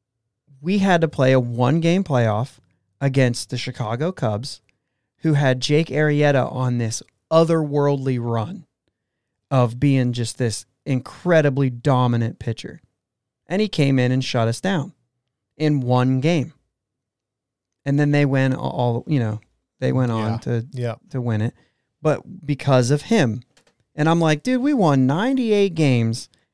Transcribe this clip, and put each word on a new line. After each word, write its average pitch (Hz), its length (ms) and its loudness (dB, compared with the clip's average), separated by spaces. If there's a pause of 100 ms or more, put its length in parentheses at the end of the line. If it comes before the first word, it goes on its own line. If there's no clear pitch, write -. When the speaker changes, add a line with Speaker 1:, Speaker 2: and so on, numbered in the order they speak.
(600)
Speaker 1:
we 185 180 0
had 190 240 4
to 160 60 2
play 131 240 2
a 131 80 6
one-game 151 640 2
playoff 117 540 0 (420)
against 135 500 0
the 127 80 -6
Chicago 123 540 -6
Cubs, 117 480 -6 (580)
who 160 160 0
had 135 260 2
Jake 151 280 0
Arrieta 147 640 0
on 127 280 -2
this 113 240 -4 (280)
otherworldly 143 880 0
run 117 460 -6 (840)
of 123 280 0
being 135 340 2
just 117 260 -6
this 117 260 -4 (220)
incredibly 143 840 0
dominant 120 680 0
pitcher. - 420 -10 (680)
And 190 140 -2
he 214 80 0
came 139 300 2
in 123 140 2
and 127 120 0
shut 113 240 0
us 117 120 -4
down 185 340 -4 (640)
in 151 240 0
one 127 400 0
game. 156 340 -2 (1300)
And 139 140 0
then 147 120 2
they 143 140 2
went 135 300 0
a-, - 40 -6
all, 123 480 -2
you 151 120 0
know, 110 220 -4 (400)
they 131 120 -2
went 127 200 0
on 110 200 -2
Speaker 2:
Yeah. 117 60 -4
Speaker 1:
to, 120 340 -4
Speaker 2:
Yeah. 120 220 -6 (160)
Speaker 1:
to 131 100 -8
win 113 220 -2
it, 117 120 -4 (460)
but - 460 -4
because 135 440 2
of 147 120 0
him. 123 400 0 (520)
And 151 140 0
I'm 170 120 2
like, 156 220 0
"Dude, 254 200 0
we 294 120 0
won 143 320 4
ninety-eight 208 680 0
games 120 540 0 (260)